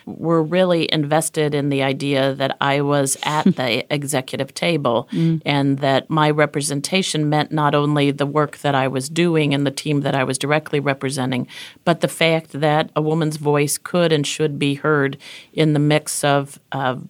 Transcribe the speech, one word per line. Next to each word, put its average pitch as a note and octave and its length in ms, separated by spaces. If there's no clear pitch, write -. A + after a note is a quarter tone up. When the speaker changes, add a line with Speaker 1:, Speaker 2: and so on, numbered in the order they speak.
Speaker 1:
were D#3+ 380
really F3 500
invested D3+ 600
in C#3+ 140
the C#3 120
idea C3+ 540
that C3+ 260
I C#3 200
was C#3+ 420
at D3+ 220
Speaker 2:
<laughs> F3+ 100
Speaker 1:
the B2+ 360
executive C3+ 640
table C#3+ 580
Speaker 2:
Mm. E3 320
Speaker 1:
and C#3 360
that C3+ 280
my D3+ 220
representation D3+ 1000
meant D3+ 220
not D3+ 220
only D3 380
the C#3+ 160
work D3 320
that C#3+ 160
I C3+ 120
was C3+ 220
doing D#3+ 460
and C#3+ 100
the C#3 60
team D3 300
that C#3 120
I C3+ 100
was C3 140
directly D3+ 420
representing, C3 680
but E3 180
the F3 60
fact D#3+ 440
that D3+ 440
a D3+ 60
woman's D#3 360
voice D3 420
could E3+ 320
and D3 160
should D3 320
be C#3+ 160
heard C#3 420
in D#3 200
the D3 60
mix D3+ 440
of, C#3+ 360
of C3+ 380